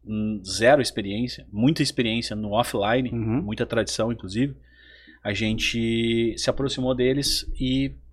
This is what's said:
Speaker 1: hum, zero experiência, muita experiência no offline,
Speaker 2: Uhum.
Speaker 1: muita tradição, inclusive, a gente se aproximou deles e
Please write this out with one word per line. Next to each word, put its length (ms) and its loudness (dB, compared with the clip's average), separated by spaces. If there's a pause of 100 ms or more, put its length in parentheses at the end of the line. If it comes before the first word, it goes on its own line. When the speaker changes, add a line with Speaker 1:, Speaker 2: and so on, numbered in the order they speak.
Speaker 1:
hum, 380 -4
zero 360 6
experiência, 720 -4
muita 300 2
experiência 540 -2
no 160 -4
offline, 580 2
Speaker 2:
Uhum. 320 0
Speaker 1:
muita 240 -4
tradição, 460 0
inclusive, 420 -2 (720)
a 80 -2
gente 1040 0
se 100 0
aproximou 460 0
deles 500 0 (140)
e 340 0 (200)